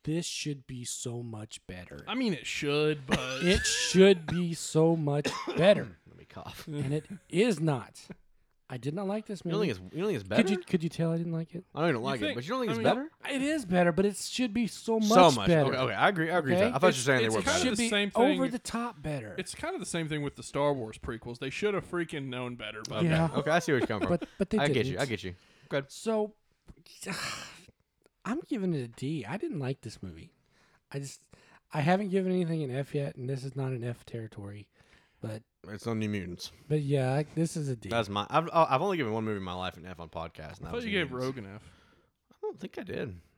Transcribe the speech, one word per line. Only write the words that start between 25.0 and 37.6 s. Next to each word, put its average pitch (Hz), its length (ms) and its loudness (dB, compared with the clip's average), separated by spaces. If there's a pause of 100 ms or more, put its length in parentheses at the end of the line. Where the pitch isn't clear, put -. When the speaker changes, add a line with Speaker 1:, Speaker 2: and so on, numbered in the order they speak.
Speaker 3:
I 143 40 0
get 110 160 -4
you. 90 120 -6 (340)
Good. 139 200 -2
Speaker 1:
So, 214 460 -2 (720)
<sighs> 185 80 -6 (1120)
I'm 254 240 -2
giving 190 260 0
it 135 80 0
a 117 60 -6
D. 131 360 -6
I 143 120 -6
didn't 226 240 -4
like 135 220 -4
this - 200 -12
movie. 82 300 -14 (600)
I 143 60 -8
just, 139 220 -12 (520)
I 156 80 -2
haven't 185 280 4
given 185 240 2
anything 165 300 0
an 127 120 -4
F 139 200 -4
yet, 143 220 -2
and 127 120 -6
this 131 160 -6
is 135 100 -10
not 135 180 -4
an 117 120 -6
F 120 200 -8
territory. 104 640 -12 (520)
But 110 220 -8 (260)
Speaker 3:
It's 104 180 -10
on 113 120 -2
New 107 100 0
Mutants. 90 440 -6 (160)
Speaker 1:
But 151 140 2
yeah, 135 320 2
I, 147 200 0
this 165 220 -2
is 147 120 -4